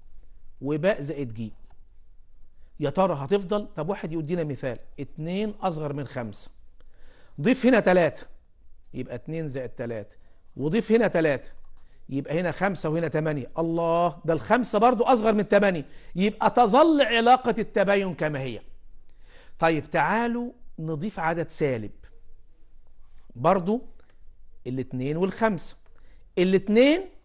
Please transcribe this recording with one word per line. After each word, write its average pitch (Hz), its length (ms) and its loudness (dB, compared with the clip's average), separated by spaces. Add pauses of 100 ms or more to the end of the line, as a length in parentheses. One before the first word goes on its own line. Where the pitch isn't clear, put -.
(600)
وباء 151 400 0
زائد 139 320 -6
جيم، 110 180 -8 (1300)
يا 143 100 -2
ترى 190 240 2
هتفضل؟ 190 600 -2
طب 156 140 -4
واحد 196 240 -6
يدينا 165 300 -2
مثال، 131 360 -6 (200)
اتنين 180 500 -6 (120)
أصغر 156 320 -4
من 139 140 -8
خمسة، 113 440 -10 (920)
ضيف 233 240 4
هنا 240 140 8
تلاتة، 180 440 4 (720)
يبقى 127 220 -8
اتنين 156 320 -8
زائد 127 220 -8
تلاتة، 117 460 -8 (420)
وضيف 175 340 0
هنا 226 160 6
تلاتة، 156 420 0 (600)
يبقى 139 300 -4
هنا 175 120 0
خمسة 180 380 -2
وهنا 165 180 0
تمانية. 156 520 -2
الله، 165 640 2
ده 165 80 2
الخمسة 214 460 2
برضو 233 240 6
أصغر 226 300 4
من 208 140 2
تمانية، 196 380 4 (300)
يبقى 208 340 2
تظل 277 520 6
علاقة 233 580 6
التباين 196 560 2
كما 151 240 -2
هي. 120 220 -6 (1000)
طيب 165 320 2
تعالوا 233 600 0 (280)
نضيف 160 400 -6
عدد 165 300 -2
سالب، 120 420 -2 (1400)
برضو 185 460 2 (840)
الاتنين 131 500 -4
والخمسة. 190 580 -2 (640)
الاتنين 208 640 4 (240)